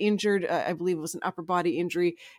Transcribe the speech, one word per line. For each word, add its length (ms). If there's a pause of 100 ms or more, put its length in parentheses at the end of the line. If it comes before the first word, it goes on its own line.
injured. 440
Uh, 220
I 60
believe 240
it 40
was 140
an 80
upper 200
body 360
injury. 380 (220)